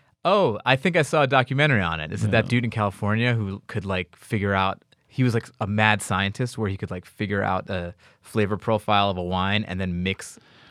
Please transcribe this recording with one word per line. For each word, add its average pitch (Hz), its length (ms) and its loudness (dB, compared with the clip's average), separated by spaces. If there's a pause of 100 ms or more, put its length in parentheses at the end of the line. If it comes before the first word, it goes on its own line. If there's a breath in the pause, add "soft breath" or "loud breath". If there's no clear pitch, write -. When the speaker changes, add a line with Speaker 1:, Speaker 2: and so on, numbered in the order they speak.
(240)
Speaker 1:
Oh, 170 420 2
I 131 100 6
think 170 200 0
I 160 60 4
saw 151 200 2
a 139 40 4
documentary 131 560 2
on 82 180 -2
it. 78 120 -8
Is 107 120 -2
it 104 60 2
that 107 140 4
Speaker 2:
Yeah. - 60 -8
Speaker 1:
dude 120 140 2
in 117 60 -2
California 107 640 0
who 101 340 -4
could, 95 160 -6
like, 92 320 -4
figure 101 380 -2
out, 95 280 0 (260)
he - 160 -2
was, 117 100 2
like, 117 140 -4 (120)
a 107 60 -4
mad 107 360 2
scientist 98 560 -2
where 110 100 -2
he 98 80 -4
could, 98 140 -8
like, 92 140 -10
figure 101 380 -4
out 95 280 -2
a 87 240 -6 (260 soft breath)
flavor 104 360 -2
profile 101 540 2
of 90 60 -2
a 90 60 -4
wine 92 420 0
and 92 160 -6
then 90 220 -2
mix - 360 -4 (320 soft breath)